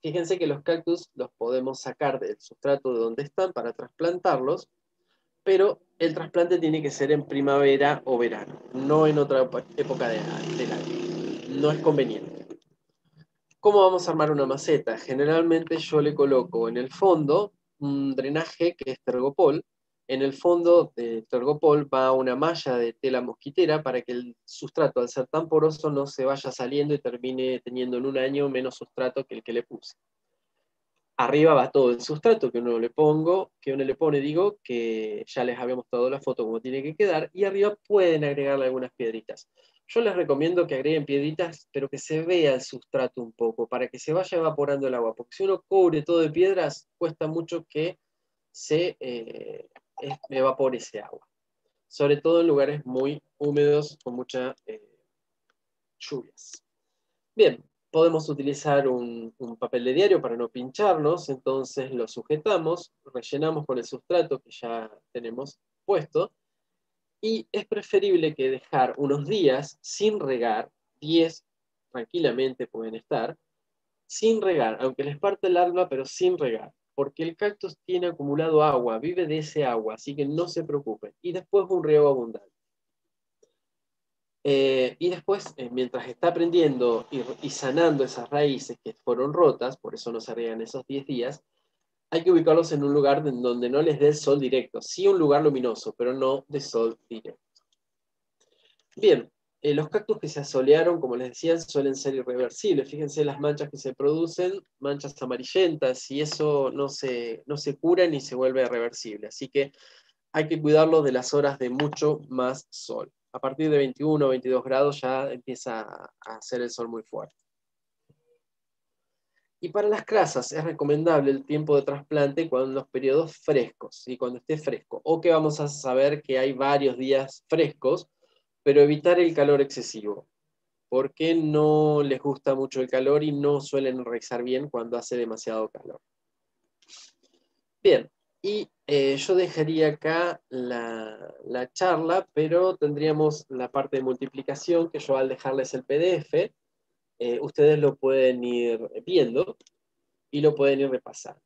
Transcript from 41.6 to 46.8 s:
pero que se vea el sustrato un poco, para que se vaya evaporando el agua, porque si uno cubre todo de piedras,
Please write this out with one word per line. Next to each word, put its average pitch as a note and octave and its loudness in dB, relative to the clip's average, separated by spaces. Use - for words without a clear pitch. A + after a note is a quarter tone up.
pero C3+ -4
que C3+ -10
se D#3 -4
vea E3 4
el B2+ -4
sustrato B2+ -6
un A2+ -12
poco, A2+ -2
para B2+ -4
que B2+ -14
se - -6
vaya F3+ 0
evaporando C#3+ 0
el B2+ -2
agua, A2+ -2
porque - -16
si F#3+ -4
uno F#3+ 0
cubre F3 4
todo E3+ 2
de D#3+ 2
piedras, F3 0